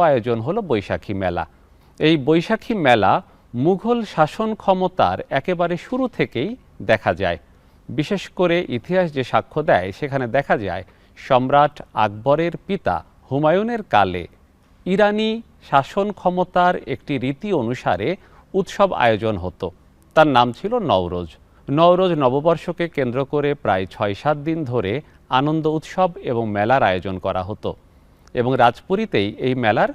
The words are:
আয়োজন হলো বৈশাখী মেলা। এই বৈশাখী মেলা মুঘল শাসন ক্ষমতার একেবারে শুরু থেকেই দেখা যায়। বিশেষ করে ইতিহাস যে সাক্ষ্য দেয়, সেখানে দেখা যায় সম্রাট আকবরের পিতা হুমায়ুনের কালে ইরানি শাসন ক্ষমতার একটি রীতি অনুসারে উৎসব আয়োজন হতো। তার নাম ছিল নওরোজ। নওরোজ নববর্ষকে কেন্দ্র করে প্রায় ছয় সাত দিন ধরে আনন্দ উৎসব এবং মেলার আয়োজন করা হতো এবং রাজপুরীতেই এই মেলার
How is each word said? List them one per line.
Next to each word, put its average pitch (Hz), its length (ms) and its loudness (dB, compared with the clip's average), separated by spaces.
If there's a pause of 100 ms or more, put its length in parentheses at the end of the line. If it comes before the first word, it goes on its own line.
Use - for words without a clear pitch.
আয়োজন 123 380 2
হলো 156 220 -4
বৈশাখী 107 520 -4
মেলা। 87 320 -4 (540)
এই 156 180 4
বৈশাখী 165 560 0
মেলা 120 400 4 (400)
মুঘল 185 520 0
শাসন 190 500 -2
ক্ষমতার 180 600 0 (120)
একেবারে 175 480 -2
শুরু 254 300 -4
থেকেই 143 420 -4 (320)
দেখা 107 320 2
যায়। 87 260 -2 (500)
বিশেষ 151 400 -4
করে 170 280 0 (120)
ইতিহাস 175 420 -2
যে 135 120 -2
সাক্ষ্য - 400 -2
দেয়, 98 280 2
সেখানে 135 360 -4
দেখা 139 300 0
যায় 95 260 -6 (340)
সম্রাট 131 580 2 (180)
আকবরের 127 640 0
পিতা 185 380 -4 (360)
হুমায়ুনের 190 520 0
কালে 92 400 2 (640)
ইরানি 214 560 0 (280)
শাসন 151 420 0
ক্ষমতার 180 640 0 (120)
একটি 131 300 -6
রীতি 139 360 -6
অনুসারে 117 540 -2 (460)
উৎসব 190 400 0
আয়োজন 110 440 2
হতো। 87 300 -8 (480)
তার 156 120 8
নাম 123 240 4
ছিল 202 280 -6
নওরোজ। 90 500 0 (380)
নওরোজ 175 440 4
নববর্ষকে 151 760 0
কেন্দ্র 127 380 -2
করে 147 280 -2
প্রায় 95 320 -2
ছয় 104 280 -4
সাত 147 240 -2
দিন 160 260 -6
ধরে 117 300 -2 (360)
আনন্দ 151 380 0
উৎসব 160 500 -2
এবং 117 300 -4
মেলার 107 360 2
আয়োজন 92 360 0
করা 92 240 -4
হতো 101 260 -8 (640)
এবং 123 220 0
রাজপুরীতেই 123 760 0 (100)
এই 131 160 0
মেলার 127 400 2